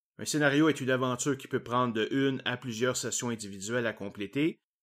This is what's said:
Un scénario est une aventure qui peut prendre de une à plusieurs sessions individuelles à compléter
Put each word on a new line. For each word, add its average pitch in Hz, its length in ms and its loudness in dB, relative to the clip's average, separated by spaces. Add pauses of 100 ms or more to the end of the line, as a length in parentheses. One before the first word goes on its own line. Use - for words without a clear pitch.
(180)
Un - 60 -8
scénario 147 440 4
est 139 120 0
une 123 100 -2
aventure 131 460 0
qui 131 120 -16
peut 123 140 -2
prendre 123 300 0
de 107 180 2
une 135 340 2
à 123 120 -2
plusieurs 123 400 -2
sessions 120 320 -4
individuelles 110 580 -4
à 110 60 0
compléter 104 680 -4 (220)